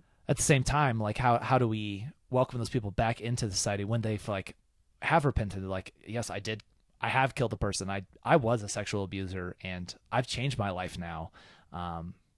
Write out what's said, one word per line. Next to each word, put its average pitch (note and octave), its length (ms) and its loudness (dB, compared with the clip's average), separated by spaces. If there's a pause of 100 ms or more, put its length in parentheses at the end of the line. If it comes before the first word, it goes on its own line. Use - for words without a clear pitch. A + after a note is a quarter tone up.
(280)
at D3 80 4
the - 60 0
same C3+ 200 6
time, C3 380 4
like, G#2+ 180 -2
how, B2 200 4
how B2+ 200 4
do B2 80 4
we G#2+ 400 -2 (240)
welcome B2+ 280 2
those A#2 120 -4
people G#2 200 -2
back A2+ 300 0
into A#2+ 300 -2
society G2+ 340 0
when A2+ 180 0
they've, G#2+ 260 -2
like, G2 260 -4 (480)
have D3+ 220 4
repented? G2 400 0
Like, F#2+ 280 -4 (140)
"Yes, A2 240 -4
I F#2 80 -6
did. G#2+ 240 -6 (380)
I A2+ 80 -2
have C3 260 2
killed A2+ 180 0
a G#2+ 40 -6
person. G2 340 -2
I, G2 120 -4 (200)
I C#3+ 140 6
was A#2 260 4
a G#2 60 -8
sexual G2+ 360 -2
abuser, F#2 580 -4
and F2+ 320 -8 (180)
I've B2 140 2
changed C3 320 -2
my G2+ 120 0
life F2+ 280 -4
now." E2+ 340 -6 (400)
Um, E2+ 420 -6 (240)